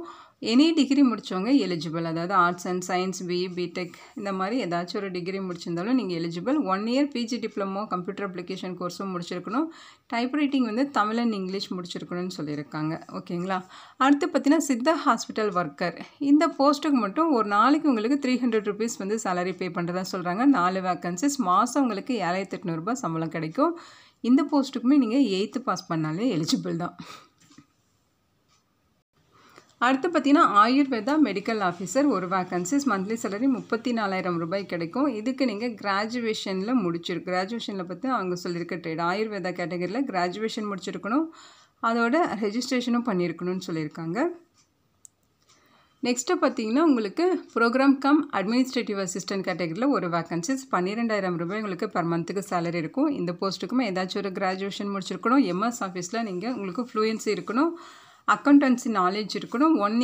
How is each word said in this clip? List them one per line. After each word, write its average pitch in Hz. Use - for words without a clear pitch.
எனி 247
டிகிரி 285
முடிச்சவங்க 214
எலிஜிபிள். 170
அதாவது 170
ஆர்ட்ஸ் 180
and 180
சயின்ஸ், 185
பி 175
இ, 185
பிடெக் 175
இந்த 202
மாதிரி 190
ஏதாச்சும் 180
ஒரு 196
டிகிரி 185
முடிச்சிருந்தாலும் 180
நீங்க 185
எலிஜிபிள். 170
ஒன் 190
இயர் 269
பி 240
ஜி 226
டிப்ளமோ 202
கம்ப்யூட்டர் 190
அப்ளிகேஷன் 180
கோர்ஸும் 180
முடிச்சிருக்கணும். 180
டைப்ரைட்டிங் 262
வந்து 233
தமிழ் 214
and 233
இங்கிலீஷ் 190
முடிச்சிருக்கணும்னு 180
சொல்லியிருக்காங்க. 151
ஓகேங்களா? 185
அடுத்து 285
பார்த்தீங்கன்னா 285
சித்தா 262
ஹாஸ்பிட்டல் 233
ஒர்க்கர், 170
இந்த 294
போஸ்ட்டுக்கு 285
மட்டும் 302
ஒரு 214
நாளைக்கு 269
உங்களுக்கு 233
த்ரீ 254
ஹண்ட்ரட் 220
ருப்பீஸ் 214
வந்து 202
சேலரி 180
பே 185
பண்றதா 175
சொல்றாங்க. 185
நாலு 190
வேக்கன்சிஸ், 180
மாசம் 226
உங்களுக்கு 240
ஏழாயிரத்தி 185
எட்நூறு 165
ரூபாய் 226
சம்பளம் 165
கிடைக்கும். 262
இந்த 269
போஸ்ட்டுக்குமே 269
நீங்க 226
எய்த் 220
பாஸ் 190
பண்ணாலே 160
எலிஜிபிள் 170
தான். 175
அடுத்து 269
பார்த்தீங்கன்னா, 302
ஆயுர்வேதா 262
மெடிக்கல் 208
ஆஃபீசர் 254
ஒரு 185
வேக்கன்சிஸ், 185
மந்த்லி 196
சேலரி 214
முப்பத்தி 226
நாலாயிரம் 185
ரூபாய் 185
கிடைக்கும். 175
இதுக்கு 254
நீங்க 214
கிராஜுவேஷன்ல 214
முடிச்சிரு-, 170
கிராஜுவேஷன்ல 196
பத்தி 180
அவங்க 185
சொல்லியிருக்க 175
ட்ரேட், 160
ஆயுர்வேதா 196
கேட்டகரியில 180
கிராஜுவேஷன் 208
முடிச்சிருக்கணும், 202
அதோட 233
ரெஜிஸ்ட்ரேஷனும் 240
பண்ணியிருக்கணும்னு 180
சொல்லியிருக்காங்க. 165
நெக்ஸ்ட்டு 247
பார்த்தீங்கன்னா, 247
உங்களுக்கு 233
ப்ரோக்ராம் 262
கம் 294
அட்மினிஸ்ட்ரேட்டிவ் 220
அசிஸ்டன்ட் 190
கேட்டகரியில 180
ஒரு 175
வேக்கன்சிஸ், 170
பன்னிரெண்டாயிரம் 196
ரூபாய் 190
உங்களுக்கு 196
per 170
மந்த்துக்கு 180
சேலரி 170
இருக்கும். 269
இந்த 175
போஸ்ட்டுக்குமே 202
ஏதாச்சும் 185
ஒரு 196
கிராஜுவேஷன் 196
முடிச்சிருக்கணும், 226
எம் 196
எஸ் 240
ஆஃபீஸில் 190
நீங்க, 180
உங்களுக்கு 202
ஃப்ளூயன்சி 220
இருக்கணும், 254
அக்கவுண்டன்சி 262
நாலேஜ் 190
இருக்கணும், 285
ஒன் 220